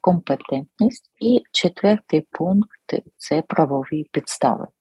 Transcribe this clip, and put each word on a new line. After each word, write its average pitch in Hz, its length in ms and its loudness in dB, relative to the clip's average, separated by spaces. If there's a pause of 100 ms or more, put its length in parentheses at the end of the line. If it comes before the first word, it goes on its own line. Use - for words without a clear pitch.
компетентність, 170 1160 -2
і 233 320 2
четвертий 180 800 0
пункт — - 600 -2 (240)
це 151 240 -4
правові 143 680 -2
підстави. - 560 -2 (140)